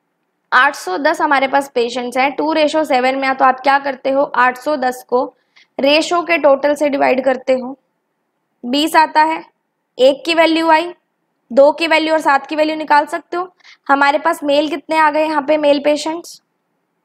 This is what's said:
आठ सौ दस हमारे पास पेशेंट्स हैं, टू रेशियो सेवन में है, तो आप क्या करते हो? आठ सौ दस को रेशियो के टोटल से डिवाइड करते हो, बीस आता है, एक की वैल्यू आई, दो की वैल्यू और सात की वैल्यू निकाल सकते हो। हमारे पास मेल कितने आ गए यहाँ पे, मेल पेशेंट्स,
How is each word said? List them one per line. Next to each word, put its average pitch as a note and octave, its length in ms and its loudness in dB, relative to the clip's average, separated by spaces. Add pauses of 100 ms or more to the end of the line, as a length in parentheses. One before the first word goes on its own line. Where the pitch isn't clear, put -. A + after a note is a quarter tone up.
(520)
आठ C#4 220 2
सौ F4+ 240 -8
दस D#4 220 0
हमारे C#4 280 0
पास C#4 260 -2
पेशेंट्स A#3+ 420 -4
हैं, C4+ 160 0
टू D4+ 200 -4
रेशियो D#4 320 0
सेवन C4 300 0
में C4+ 140 -4
है, C4+ 60 -2
तो C4+ 100 0
आप C4 160 0
क्या C#4 180 2
करते C#4 320 -6
हो? C#4 120 0
आठ B3 360 0
सौ D4+ 180 -4
दस B3+ 320 -4
को C4 260 -2 (460)
रेशियो D#4 420 2
के E4+ 160 0
टोटल C#4+ 360 2
से D4 140 -2
डिवाइड C4 360 0
करते C4 280 -2
हो, B3+ 260 -6 (880)
बीस D4 300 0
आता D#4 260 2
है, D#4+ 220 -2 (540)
एक C#4 260 4
की E4+ 100 -2
वैल्यू D#4+ 340 2
आई, E4 240 2 (640)
दो C#4 180 6
की D#4+ 160 -4
वैल्यू D#4 260 0
और D#4+ 60 2
सात C#4 260 0
की D#4 100 -8
वैल्यू D#4 200 0
निकाल D4 300 2
सकते E4+ 300 -10
हो। F#4 120 -6 (400)
हमारे C#4+ 320 2
पास E4 240 -4
मेल D4 260 0
कितने D#4+ 280 -4
आ D#4 120 4
गए D#4 140 0
यहाँ D4+ 180 -2
पे, D4+ 160 0
मेल C#4+ 220 2
पेशेंट्स, D4+ 600 -4 (640)